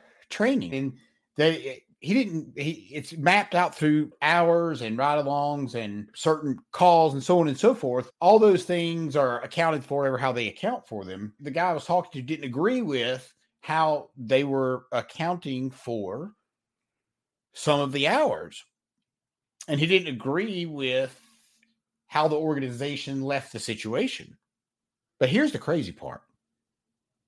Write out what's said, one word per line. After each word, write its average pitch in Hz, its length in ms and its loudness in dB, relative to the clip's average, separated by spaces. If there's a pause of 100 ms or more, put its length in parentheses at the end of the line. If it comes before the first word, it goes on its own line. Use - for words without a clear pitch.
(300)
training. 220 440 0
And 135 180 -4 (440)
they, 147 460 0 (180)
he 165 140 -2
didn't, 180 440 -2
he, 143 340 -6
it's 151 240 -10
mapped 180 380 -2
out 175 220 0
through 151 340 2 (100)
hours 170 640 2
and 113 160 -4
ride-alongs 143 800 -2
and 104 380 -8
certain 151 440 0 (140)
calls 165 420 6
and 135 80 -4
so 180 160 4
on 165 80 4
and 135 100 0
so 233 200 4
forth. 127 340 -4 (100)
All 208 200 8
those 196 240 6
things 165 500 -2
are 127 280 2
accounted 160 420 0
for, 143 200 -2
ever 131 140 0
how 131 140 0
they 117 160 -2
account 226 400 -6
for 104 160 -10
them. 98 340 -10
The 143 140 -12
guy 170 180 0
I - 20 0
was 151 120 -4
talking 175 260 0
to 131 160 -10
didn't 147 180 -6
agree 180 380 0
with 127 500 -2 (280)
how 156 560 0
they 131 260 2
were 135 480 0
accounting 135 800 -4
for 117 640 -8 (1200)
some 147 240 2
of 139 140 -2
the 143 160 0
hours. 160 560 -2 (1040)
And 147 100 0
he 160 80 2
didn't 180 260 2
agree 170 540 -4
with 131 500 -4 (920)
how 151 180 2
the 151 80 0
organization 139 880 -4
left 135 300 -4
the 113 80 -10
situation. 117 760 -6 (840)
But 131 80 4
here's 277 240 2
the - 80 -4
crazy 143 320 -2
part. - 300 -14 (1040)